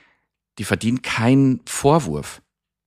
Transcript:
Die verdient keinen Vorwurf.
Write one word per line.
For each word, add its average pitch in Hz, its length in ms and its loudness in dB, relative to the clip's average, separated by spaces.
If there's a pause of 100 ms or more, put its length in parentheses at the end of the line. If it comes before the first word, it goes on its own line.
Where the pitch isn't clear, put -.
(580)
Die 107 60 -10
verdient 110 380 -2
keinen 131 640 2
Vorwurf. 123 720 0 (460)